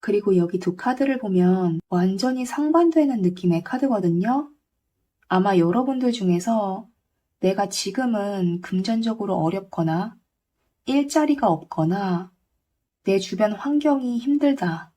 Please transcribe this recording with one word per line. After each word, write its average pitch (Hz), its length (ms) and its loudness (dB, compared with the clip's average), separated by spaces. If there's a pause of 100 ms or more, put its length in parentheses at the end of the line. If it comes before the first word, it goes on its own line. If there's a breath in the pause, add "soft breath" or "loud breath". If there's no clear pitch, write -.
그리고 202 360 2
여기 175 220 2
두 180 160 -2
카드를 254 440 -2
보면 185 680 2
완전히 196 560 0
상반되는 302 800 2
느낌의 180 400 0
카드거든요. 233 880 0 (760)
아마 190 280 2
여러분들 247 540 2
중에서 202 800 0 (500)
"내가 190 300 0
지금은 202 920 -2
금전적으로 220 760 -2
어렵거나 175 800 -2 (680)
일자리가 285 640 2
없거나 175 840 -2 (720)
내 196 160 2
주변 208 320 -2
환경이 277 680 -2
힘들다." 277 800 0